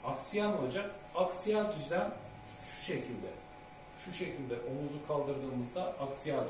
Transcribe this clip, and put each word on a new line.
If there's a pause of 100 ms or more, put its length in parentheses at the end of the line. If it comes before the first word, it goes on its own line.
Aksiyal
ne
olacak? (240)
Aksiyal
düzlem (500)
şu
şekilde. (760)
Şu
şekilde
omuzu
kaldırdığımızda
aksiyal